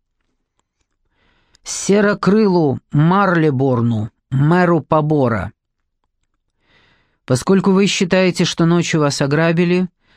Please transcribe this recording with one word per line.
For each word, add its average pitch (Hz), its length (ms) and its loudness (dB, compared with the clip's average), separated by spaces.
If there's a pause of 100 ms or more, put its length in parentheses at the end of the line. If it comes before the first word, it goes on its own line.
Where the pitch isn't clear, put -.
(1600)
Серокрылу 196 1120 0 (140)
Марлеборну, 139 1200 0 (200)
мэру 165 500 2
Побора. 135 720 -2 (1700)
Поскольку 190 480 0
вы 196 140 2
считаете, 185 580 0
что 165 200 -2
ночью 165 360 0
вас 143 200 -2
ограбили, 165 680 0 (280)